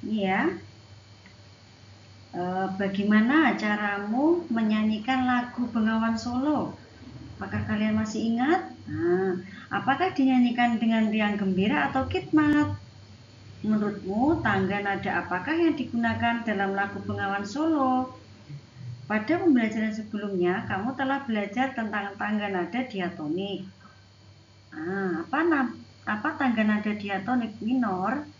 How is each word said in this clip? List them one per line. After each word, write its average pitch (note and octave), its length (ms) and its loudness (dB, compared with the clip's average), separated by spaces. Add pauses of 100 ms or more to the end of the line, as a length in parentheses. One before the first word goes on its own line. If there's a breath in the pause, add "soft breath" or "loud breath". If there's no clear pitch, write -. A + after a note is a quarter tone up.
ini G#3+ 120 -2 (120)
ya. G3 120 2 (1900)
Eh, F#3 320 -2 (100)
bagaimana G#3+ 800 4
caramu G#3 960 0
menyanyikan A3 720 2
lagu B3 480 0
Bengawan A3+ 400 2
Solo? B3 640 -2 (580)
Apakah G3+ 300 -4
kalian G#3+ 320 2
masih G#3+ 320 -2
ingat? C4 320 4 (240)
Nah, F3 560 0 (320 loud breath)
apakah D#4 400 0
dinyanyikan A#3+ 640 4
dengan A3+ 320 4
riang G#3 320 0
gembira G3+ 480 2
atau C4 160 0
khidmat? D4+ 720 2 (880)
Menurutmu, G#3+ 800 2
tangga G3 400 2
nada F#3+ 400 -2
apakah F#3 320 -2
yang E4 160 4
digunakan A#3 720 0
dalam G3 320 0
lagu G3+ 240 -4
Bengawan G3+ 400 -4
Solo? C4 800 0 (880)
Pada B3 320 0
pembelajaran A3+ 540 2
sebelumnya, G3 720 -2
kamu G#3+ 240 -2
telah C4+ 320 -2
belajar A#3 480 -2
tentang G#3 480 -4
tangga G#3 320 -2
nada F3+ 320 -2
diatonik. F3+ 800 -4 (1040)
Nah, F3 560 -4
apa C#4 140 -2 (100)
nam-, C4+ 320 0 (240)
apa G#3+ 320 -2
tangga A#3 240 2
nada G#3+ 320 2
diatonik G#3 640 -2
minor? A3+ 720 0 (100)